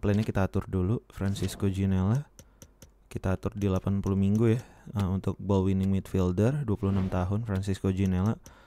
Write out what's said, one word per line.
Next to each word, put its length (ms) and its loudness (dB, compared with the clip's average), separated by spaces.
plan-nya 260 2
kita 220 0
atur 180 -2
dulu. 460 -2
Francisco 580 -2
Ginella 560 0
kita 260 -2
atur 220 -4
di 160 -2
delapan 320 0
puluh 160 0
minggu 320 4
ya, 80 2
eh, 80 0
untuk 320 -2
ball 320 2
winning 160 2
midfielder, 800 0
dua 80 0
puluh 160 0
enam 160 0
tahun, 400 -2
Francisco 420 -2
Ginella. 460 0